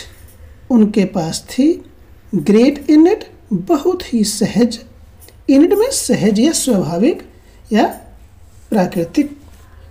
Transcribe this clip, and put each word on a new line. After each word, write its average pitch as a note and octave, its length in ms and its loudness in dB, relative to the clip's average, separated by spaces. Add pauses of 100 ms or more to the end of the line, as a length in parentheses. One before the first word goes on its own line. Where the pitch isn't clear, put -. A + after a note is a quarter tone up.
(720)
उनके G#3 340 2
पास E3 440 -8
थी, D#4+ 360 -2 (500)
great A3 420 2
innate, E4 460 2 (300)
बहुत E4+ 600 -4
ही A3 100 0
सहज, A3+ 560 -2 (720)
innate F4+ 280 4
में C5 120 0
सहज G#3 480 0
या D#4 120 2
स्वाभाविक F#3+ 720 -2 (500)
या A3+ 100 2 (880)
प्राकृतिक, F#3 680 -2 (540)